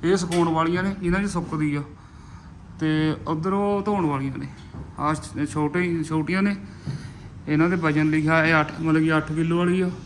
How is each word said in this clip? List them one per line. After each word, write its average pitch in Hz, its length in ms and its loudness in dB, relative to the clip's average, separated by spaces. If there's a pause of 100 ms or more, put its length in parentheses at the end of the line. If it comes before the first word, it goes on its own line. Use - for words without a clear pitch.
ਇਹ 180 120 6
ਸੁਕਾਉਣ 175 320 2
ਵਾਲੀਆਂ 165 340 2
ਨੇ, 196 200 0
ਇਹਨਾਂ 180 200 2
'ਚ 202 80 -2
ਸੁੱਕਦੀ 160 440 -2
ਆ। 143 80 -2 (960)
ਤੇ 156 360 2 (100)
ਉੱਧਰ 160 260 -2
ਉਹ 202 300 0
ਧੋਣ 196 240 0
ਵਾਲੀਆਂ 139 320 -2
ਨੇ, 139 100 -8 (500)
ਆਹ 156 160 0
ਛ-, 147 380 -6
ਛੋਟੇ, 160 520 0
ਛੋਟੀਆਂ 156 380 0
ਨੇ, 202 140 0 (920)
ਇਹਨਾਂ 156 200 4
ਦੇ 185 80 2
ਵਜਨ 156 340 2
ਲਿਖਿਆ, 156 340 4
ਇਹ 160 160 6
ਅੱਠ, 151 200 0
ਮਤਲਬ 160 220 4
ਕਿ 160 140 4
ਅੱਠ 156 160 0
ਕਿਲੋ 165 260 0
ਵਾਲੀ 175 220 2
ਆ 185 100 0 (160)